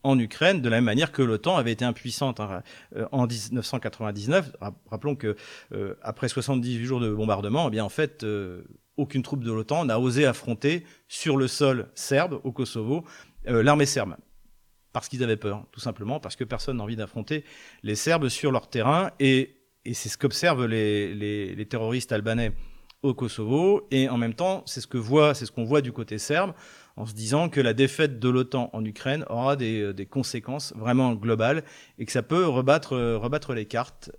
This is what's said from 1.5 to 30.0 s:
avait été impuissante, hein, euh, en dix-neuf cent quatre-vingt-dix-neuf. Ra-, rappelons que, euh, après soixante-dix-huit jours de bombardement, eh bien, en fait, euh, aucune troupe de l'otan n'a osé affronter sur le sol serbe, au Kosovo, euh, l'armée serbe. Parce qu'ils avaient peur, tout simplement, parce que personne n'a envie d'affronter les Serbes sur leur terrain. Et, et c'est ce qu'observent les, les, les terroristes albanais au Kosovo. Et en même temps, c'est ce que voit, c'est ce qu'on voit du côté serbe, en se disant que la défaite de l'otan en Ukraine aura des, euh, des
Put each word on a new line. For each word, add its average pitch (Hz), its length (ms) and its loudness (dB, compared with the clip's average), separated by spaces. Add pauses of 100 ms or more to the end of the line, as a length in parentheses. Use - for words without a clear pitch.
avait 117 160 2
été 113 120 -2
impuissante, 123 560 -2
hein, 98 240 -8 (320)
euh, 113 160 -4
en 123 160 2
dix-neuf 117 360 -4
cent - 140 -4
quatre-vingt-dix-neuf. 113 720 -2 (100)
Ra-, 101 140 -8 (160)
rappelons 143 240 -4
que, 107 220 -4 (360)
euh, 101 300 -6
après - 240 -6
soixante-dix-huit 123 600 -2
jours 127 140 0
de 113 140 0
bombardement, 107 540 0
eh - 20 -4
bien, 110 140 0
en 101 40 -2
fait, 143 360 -4
euh, 101 380 -6 (340)
aucune 139 260 -2
troupe 131 220 -4
de 117 80 -2
l'otan 127 320 0
n'a 117 160 2
osé 127 260 4
affronter 139 580 0 (220)
sur - 300 0
le 135 100 4
sol 131 480 2
serbe, 143 480 0
au 131 80 -4
Kosovo, 123 540 -4 (420)
euh, 117 160 4
l'armée 147 240 6
serbe. 104 300 -2 (760)
Parce - 160 -6
qu'ils 127 160 -4
avaient 113 120 2
peur, 104 360 -6
tout - 80 -18
simplement, 117 400 -6
parce - 160 -10
que 127 80 -4
personne 123 320 -4
n'a 107 80 -4
envie 110 100 -6
d'affronter 113 480 -6 (400)
les 107 140 -2
Serbes 156 320 2
sur 139 240 0
leur 123 180 0
terrain. 143 480 2
Et, 135 380 4 (280)
et 120 80 -6
c'est 113 160 -6
ce - 80 -8
qu'observent 131 500 2
les, 104 500 2
les, 104 360 -4
les 104 140 -8
terroristes 117 460 -2
albanais 113 400 0 (500)
au 135 100 2
Kosovo. 139 800 2
Et 135 180 2
en 123 80 -2
même 117 180 0
temps, 180 320 0
c'est - 140 -10
ce - 60 -12
que - 100 -6
voit, 139 380 4
c'est 135 120 -8
ce - 40 -10
qu'on 120 140 -4
voit 143 160 4
du 127 100 -2
côté 113 260 -8
serbe, 165 360 0 (420)
en 104 120 -10
se 110 60 -10
disant 117 360 0
que 143 120 0
la 120 120 4
défaite 135 480 2
de 123 80 2
l'otan 123 440 0
en 110 120 -4
Ukraine 131 440 -4
aura 131 280 0
des, 113 240 -2
euh, 101 120 -2
des 95 140 -8